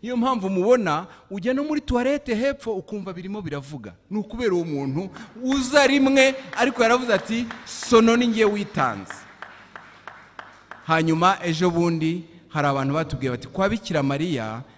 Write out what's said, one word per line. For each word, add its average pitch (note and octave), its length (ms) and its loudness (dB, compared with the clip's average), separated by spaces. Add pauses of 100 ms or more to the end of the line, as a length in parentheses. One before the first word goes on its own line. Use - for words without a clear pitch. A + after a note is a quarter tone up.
Niyo B3 140 -4
mpamvu A#3 340 0
mubona F#3 560 2 (240)
ujya G3+ 240 -2
no C#4+ 100 -2
muri D4+ 160 -2
toilette C4 540 -2
hepfo B3+ 400 -4
ukumva F#3+ 380 -10
birimo F#3+ 300 -10
biravuga." C#3+ 520 -10 (160)
Ni G#3 80 -2
ukubera G#3+ 360 -2
uwo F3 100 0
muntu D3 460 -4 (320)
uza C4+ 440 4
rimwe, C4+ 480 6 (220)
ariko B3 260 2
yaravuze A#3+ 320 2
ati, A3+ 320 -2 (180)
"Sono A3+ 520 4
ni A#3+ 120 2
ngewe A3 240 2
witanze." C3+ 640 -4 (1700)
Hanyuma D#3+ 560 2
ejo F3 280 0
bundi E3+ 540 0 (240)
hari D3 200 0
abantu C3+ 260 0
batubwiye C#3 360 -4
bati, B2 180 -8
"Kwa F#3+ 200 -2
Bikira F#3+ 340 -2
Mariya, C3+ 600 -4 (140)